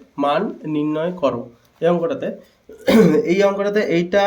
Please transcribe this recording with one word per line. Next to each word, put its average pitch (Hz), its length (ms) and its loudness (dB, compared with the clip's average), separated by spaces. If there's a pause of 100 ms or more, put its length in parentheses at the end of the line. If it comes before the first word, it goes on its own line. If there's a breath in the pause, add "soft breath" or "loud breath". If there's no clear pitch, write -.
(240)
মান 151 180 0 (320)
নির্ণয় 156 380 -2 (100)
করো 120 180 -2 (420 soft breath)
এই 165 100 2
অঙ্কটাতে। 165 360 -2 (500 soft breath)
<clears throat> 165 520 4
এই 185 80 2 (100)
অঙ্কটাতে 202 320 -2 (160)
এইটা 180 300 0